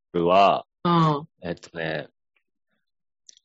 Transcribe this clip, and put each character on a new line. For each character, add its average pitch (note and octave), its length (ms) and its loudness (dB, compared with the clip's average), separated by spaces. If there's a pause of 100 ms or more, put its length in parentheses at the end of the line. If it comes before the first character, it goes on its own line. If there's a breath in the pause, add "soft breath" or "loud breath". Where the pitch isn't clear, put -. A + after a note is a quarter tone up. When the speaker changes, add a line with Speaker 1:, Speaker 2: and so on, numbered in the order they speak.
(140)
Speaker 1:
は、 F2+ 500 2 (180)
Speaker 2:
う F3 80 -2
ん。 D#3+ 380 0 (140)
Speaker 1:
え - 100 -10
っ - 40 -10
と - 200 -20
ね、 D#2+ 320 -8 (1400)